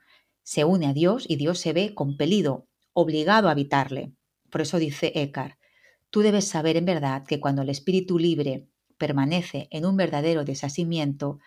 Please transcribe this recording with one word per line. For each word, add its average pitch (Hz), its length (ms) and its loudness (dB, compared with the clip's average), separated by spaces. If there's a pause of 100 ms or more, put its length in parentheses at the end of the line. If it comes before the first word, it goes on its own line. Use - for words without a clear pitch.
(420)
Se - 220 0
une 170 220 2
a 139 60 2
Dios 175 360 2
y 160 80 0
Dios 156 220 0
se 165 140 -2
ve 202 220 -2
compelido, 143 760 0 (240)
obligado 170 560 2
a 156 40 4
habitarle. 135 600 -2 (380)
Por 151 100 -2
eso 156 180 -2
dice 156 360 -2
Eckhart, 143 440 -6 (520)
"Tú 208 100 2
debes 208 260 4
saber 160 300 0
en 165 80 2
verdad 139 420 0
que 143 140 -2
cuando 139 220 0
el 135 80 -4
espíritu 180 480 0
libre 147 500 0 (300)
permanece 143 720 -2
en 156 160 -4
un 190 100 2
verdadero 160 480 0
desasimiento, 147 1040 -4